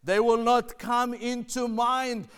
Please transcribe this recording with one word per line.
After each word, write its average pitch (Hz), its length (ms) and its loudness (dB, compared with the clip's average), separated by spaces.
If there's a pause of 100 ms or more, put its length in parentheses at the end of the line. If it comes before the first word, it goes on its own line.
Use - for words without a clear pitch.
They 185 160 2
will 233 180 4
not 240 400 2
come 240 360 -2
into 240 540 -6
mind. 240 600 -2 (100)